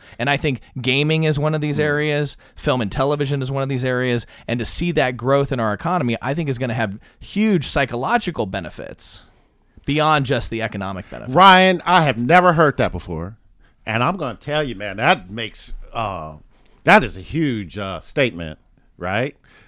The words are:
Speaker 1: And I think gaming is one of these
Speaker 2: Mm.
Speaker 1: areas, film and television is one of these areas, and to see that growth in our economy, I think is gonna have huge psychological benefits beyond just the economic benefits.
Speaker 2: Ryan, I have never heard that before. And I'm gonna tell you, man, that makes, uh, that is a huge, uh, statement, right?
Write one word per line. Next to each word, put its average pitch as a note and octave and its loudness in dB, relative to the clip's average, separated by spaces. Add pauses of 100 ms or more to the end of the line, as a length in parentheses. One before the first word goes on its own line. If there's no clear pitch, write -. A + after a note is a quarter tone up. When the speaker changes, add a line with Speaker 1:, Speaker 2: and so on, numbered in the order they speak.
(180)
Speaker 1:
And B2 -2
I C#3+ 0
think C3+ -2 (180)
gaming D3 2
is D#3 0
one D3+ 0
of D#3 -2
these D3 -2
Speaker 2:
Mm. D3+ 0
Speaker 1:
areas, D3 -2 (180)
film C3+ 0
and G#2+ -2
television C#3+ -2
is C3 -6
one C3+ -4
of C3+ -4
these C3 -2
areas, B2+ 0 (220)
and A#2+ -2
to A#2 -4
see F3 -2
that C3 0
growth C#3 0
in B2+ -2
our A2 0
economy, C#3+ -2
I C3 -4
think D#3+ -4
is C3 -4
gonna B2 -4
have G#2+ -4 (220)
huge G3+ 0
psychological C#3+ -2
benefits - -10 (640)
beyond D3+ 2
just A#2+ -2
the A2+ -6
economic G2 -6
benefits. B2 -8
Speaker 2:
Ryan, F#3 8
I F3 4
have C3+ 2
never E3+ 6
heard D3+ 4
that G#2+ 2
before. F2 -8 (500)
And A2 -2
I'm D#3 0
gonna C3+ -6
tell D3 -4
you, A#2+ -6
man, G2 -8
that A2+ 0
makes, A2 -10 (200)
uh, F2+ -6 (500)
that F3+ 6
is F#2 -6
a F#2+ -12
huge, G#2+ -4
uh, F#2+ -6
statement, F2 -4 (380)
right? G#2+ -4 (320)